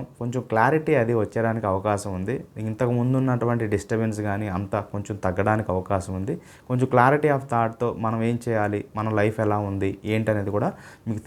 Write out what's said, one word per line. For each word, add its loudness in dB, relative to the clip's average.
కొంచెం -4
క్లారిటీ 4
అది 2
వచ్చేయడానికి 0
అవకాశం 0
ఉంది. -4
ఇంతకు 0
ముందు 2
ఉన్నటువంటి 0
డిస్టర్బెన్స్ -2
కానీ -2
అంతా -2
కొంచెం -6
తగ్గడానికి 0
అవకాశం -2
ఉంది. -4
కొంచెం 2
clarity 6
of -2
థాట్‌తో 0
మనం 0
ఏం 0
చేయాలి, 0
మన -2
లైఫ్ 2
ఎలా 2
ఉంది, -2
ఏంటనేది 0
కూడా 0
మీకు -4